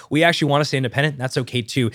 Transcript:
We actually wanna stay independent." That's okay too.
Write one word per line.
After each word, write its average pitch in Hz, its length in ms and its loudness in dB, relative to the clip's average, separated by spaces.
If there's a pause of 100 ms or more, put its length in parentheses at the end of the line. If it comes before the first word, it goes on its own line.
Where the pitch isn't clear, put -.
We 151 140 2
actually 165 260 2
wanna 143 160 4
stay 143 120 -2
independent." 139 420 -2
That's 127 180 -4
okay 123 240 -2
too. 117 340 -2